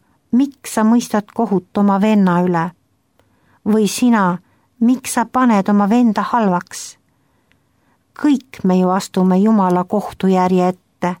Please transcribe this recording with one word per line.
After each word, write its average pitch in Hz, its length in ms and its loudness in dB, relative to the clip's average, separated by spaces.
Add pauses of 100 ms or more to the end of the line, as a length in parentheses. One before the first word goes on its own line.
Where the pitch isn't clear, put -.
(340)
miks 277 420 -4
sa 226 80 0
mõistad 220 520 0
kohut 202 420 -4
oma 196 240 2
venna 190 420 2
üle? 175 280 -2 (920)
Või 214 240 2
sina, 196 500 0 (420)
miks 240 340 0
sa 240 100 -2
paned 233 440 0
oma 202 200 2
venda 226 340 2
halvaks? 190 720 -4 (1200)
Kõik - 480 -2
me 185 140 2
ju 180 120 2
astume 185 480 0
Jumala 185 460 2
kohtujärje 185 840 0
ette. 180 520 -8